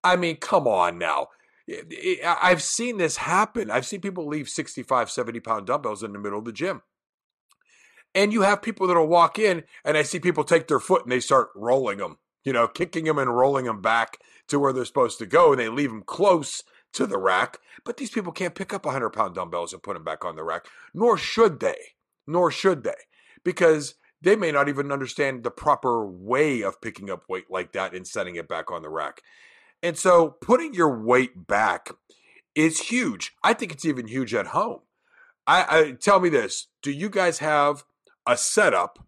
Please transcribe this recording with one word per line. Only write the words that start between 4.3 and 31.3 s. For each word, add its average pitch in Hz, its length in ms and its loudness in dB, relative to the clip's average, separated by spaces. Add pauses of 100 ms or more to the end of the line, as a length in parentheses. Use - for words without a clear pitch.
sixty-five, 127 640 -4
seventy 117 300 -6
pound 110 260 -4
dumbbells 117 360 -4
in 104 100 -10
the 101 60 -14
middle 101 200 -6
of 113 60 -10
the 117 80 -10
gym. 147 300 -6 (1300)
And 208 180 2
you 220 100 2
have 202 200 2
people 196 240 -4
that'll 170 200 4
walk 170 320 4
in, 185 260 0 (200)
and 151 120 2
I 151 60 2
see 156 160 -4
people 156 240 0
take 165 240 2
their 135 140 2
foot - 240 0
and 123 80 -4
they 127 80 0
start 127 340 2
rolling 113 460 0
'em, 85 180 -10 (260)
you 135 80 -2
know, 117 140 4
kicking 165 420 -4
'em 151 100 2
and 123 180 0
rolling 131 320 2
'em 104 120 -6
back 113 380 0 (300)
to 143 100 0
where 139 140 2
they're 127 120 -4
supposed 123 340 -2
to 113 80 -10
go, 156 260 6
and 131 80 2
they 113 80 -2
leave 131 220 -4
'em 110 120 -12
close 175 640 0 (280)
to - 140 -2
the 98 120 -6
rack. - 400 0 (260)
But - 140 -10
these 254 120 -10
people 180 220 -6
can't 175 240 -6
pick 190 180 -10
up 190 100 -10
a 147 60 -2
hundred 127 200 -4
pound 95 260 -4
dumbbells 87 360 -6
and 90 100 -18
put 101 120 -10
'em 82 80 -12
back 80 220 -8
on 85 100 -8
the 80 80 -12
rack, 82 240 -8 (260)
nor 214 240 2
should 185 440 2
they, - 340 -4 (320)
nor 165 240 2
should 170 320 0
they, - 240 -8 (380)
because 160 500 2 (260)
they 185 140 4
may 185 160 0
not 143 180 2
even 143 220 -4
understand 135 540 -4
the 120 80 -2
proper 123 520 0
way 113 580 -2
of 95 180 -4
picking 98 300 -12
up 87 180 -10
weight 92 200 -8
like 92 240 -8
that 95 220 -6
and 92 140 -12
setting 90 260 -8
it 82 140 -10
back 82 240 -8
on 85 100 -10
the 78 80 -14
rack. 76 320 -8 (600)
And 170 140 -4
so 170 340 4 (120)
putting 262 320 2
your 165 200 4
weight 117 520 2